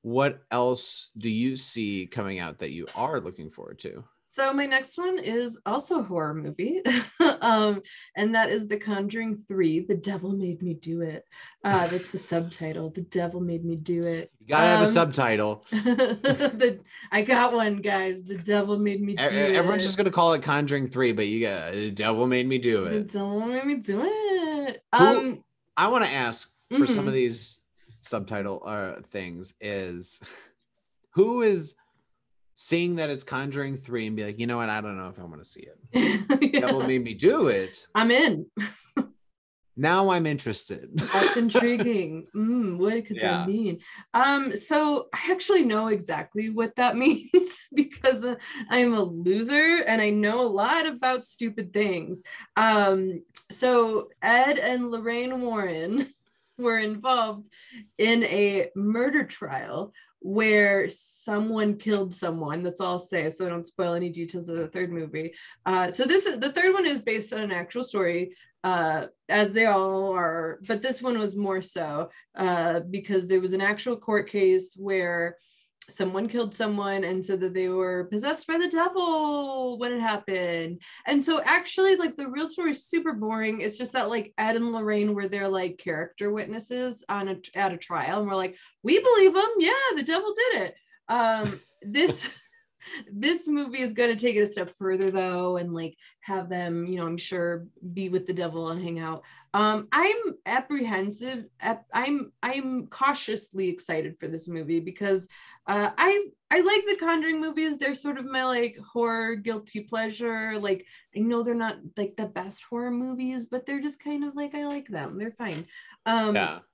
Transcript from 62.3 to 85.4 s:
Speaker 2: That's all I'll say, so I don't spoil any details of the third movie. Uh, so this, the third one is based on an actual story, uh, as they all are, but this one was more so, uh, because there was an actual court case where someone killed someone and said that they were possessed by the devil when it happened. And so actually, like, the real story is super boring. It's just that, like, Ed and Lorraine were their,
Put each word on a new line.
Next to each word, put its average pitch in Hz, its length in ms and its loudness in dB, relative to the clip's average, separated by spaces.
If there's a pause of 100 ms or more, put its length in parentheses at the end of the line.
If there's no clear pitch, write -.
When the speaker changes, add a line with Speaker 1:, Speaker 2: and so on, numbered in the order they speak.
Speaker 2:
That's 175 180 -6
all 180 120 -2
I'll 175 60 -2
say, 165 320 -2
so 180 160 -6
I - 40 -2
don't 170 160 -6
spoil 175 280 -2
any 175 160 -2
details 170 380 -8
of 165 80 -6
the 165 120 -2
third 180 220 -4
movie. 160 440 -8 (320)
Uh, 180 240 2
so 294 140 -2
this, 381 200 4
the 277 280 -2
third 370 220 4
one 381 120 2
is 285 160 0
based 220 300 -4
on 214 80 -6
an 202 120 -4
actual 175 320 -4
story, 180 500 -2 (300)
uh, 165 420 0 (220)
as 208 240 2
they 226 140 4
all 190 460 2
are, 165 540 -2
but 214 160 -2
this 262 180 -4
one 240 180 -2
was 202 180 -4
more 190 260 -2
so, 160 480 -6 (240)
uh, 170 460 2 (100)
because 190 380 -2
there 190 120 4
was 185 120 -2
an 190 80 0
actual 214 360 0
court 208 320 -2
case 185 480 2
where 175 600 -2 (520)
someone 190 400 -2
killed 220 240 -2
someone 202 520 -2
and 185 200 -2
said 190 140 0
that 185 160 -2
they 185 140 0
were 185 420 -2
possessed 277 380 -2
by 330 100 0
the 349 100 2
devil 302 1080 0
when 240 140 -4
it 240 80 -2
happened. 180 840 -2 (240)
And 285 160 2
so 311 220 2
actually, 359 500 4
like, 349 220 0
the 277 120 -8
real 294 200 -4
story 320 240 -2
is - 160 -8
super 330 240 0
boring. 220 480 -2
It's 214 180 -6
just 247 140 -8
that, 220 180 0
like, 214 260 -4
Ed 220 200 0
and 233 160 0
Lorraine 208 420 0
were 196 140 -4
their, 196 200 -2